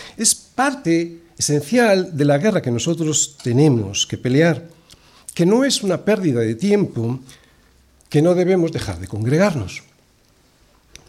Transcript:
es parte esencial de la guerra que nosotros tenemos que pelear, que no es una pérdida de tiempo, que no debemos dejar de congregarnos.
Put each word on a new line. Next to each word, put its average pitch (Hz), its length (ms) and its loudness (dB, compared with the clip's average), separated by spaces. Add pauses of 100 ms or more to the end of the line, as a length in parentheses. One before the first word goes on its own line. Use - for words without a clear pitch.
(160)
es - 180 0
parte 170 880 -2 (160)
esencial 185 800 0
de 143 80 2
la 143 140 4
guerra 185 240 0
que 127 80 -4
nosotros 156 720 -2
tenemos 120 640 2
que - 100 -8
pelear, 139 520 0 (640)
que 170 100 0
no 226 200 4
es - 180 -2
una 180 220 -2
pérdida 185 360 0
de 113 140 0
tiempo, 131 680 -2 (880)
que 151 140 2
no 175 120 4
debemos 175 380 2
dejar 101 280 -8
de 92 80 -12
congregarnos. 131 720 -2 (1300)